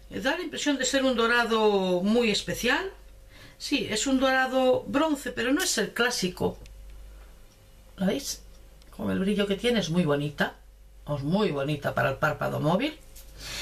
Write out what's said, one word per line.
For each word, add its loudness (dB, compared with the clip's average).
Da -2
la -6
impresión -2
de -2
ser 2
un 4
dorado 4
muy 4
especial. 0
Sí, -2
es -2
un 4
dorado 2
bronce, 0
pero -2
no 2
es 0
el -2
clásico. -2
¿La 0
veis? -4
Con -4
el 0
brillo 0
que 0
tiene 0
es -2
muy 2
bonita. -2
Es -4
muy 2
bonita -2
para 0
el -6
párpado -2
móvil. 0